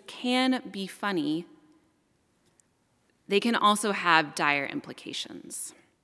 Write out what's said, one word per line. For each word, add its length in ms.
can 640
be 160
funny, 580
they 140
can 140
also 360
have 440
dire 300
implications. 1080